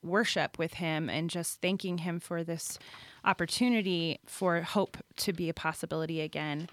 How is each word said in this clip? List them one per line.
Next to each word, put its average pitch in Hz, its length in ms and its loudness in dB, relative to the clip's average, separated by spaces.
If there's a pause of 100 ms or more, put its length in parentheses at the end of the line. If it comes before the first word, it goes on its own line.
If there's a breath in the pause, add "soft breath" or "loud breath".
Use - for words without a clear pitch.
worship 180 560 2
with 165 160 -2
him 160 340 0
and 160 220 0
just - 300 -4
thanking 185 380 0
him 170 200 -2
for 170 240 -4
this 165 340 -4 (480 loud breath)
opportunity 185 1000 2
for 170 360 2
hope 196 340 0 (220)
to - 140 0
be 165 160 0
a 165 60 0
possibility 160 680 -2
again. 151 520 -2